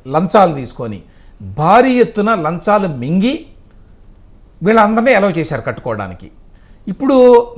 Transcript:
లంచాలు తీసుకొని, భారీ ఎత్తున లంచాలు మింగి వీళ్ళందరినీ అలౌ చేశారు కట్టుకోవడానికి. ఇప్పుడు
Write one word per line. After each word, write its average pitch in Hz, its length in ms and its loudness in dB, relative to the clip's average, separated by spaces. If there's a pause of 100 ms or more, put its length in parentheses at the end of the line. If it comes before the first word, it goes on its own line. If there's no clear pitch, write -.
లంచాలు 175 460 2
తీసుకొని, 117 480 -12 (400)
భారీ 180 500 2
ఎత్తున 226 420 0
లంచాలు 180 540 -2
మింగి 175 580 -4 (1160)
వీళ్ళందరినీ 220 520 2
అలౌ 196 160 0
చేశారు 151 300 -6
కట్టుకోవడానికి. 104 720 -10 (580)
ఇప్పుడు 247 580 4 (120)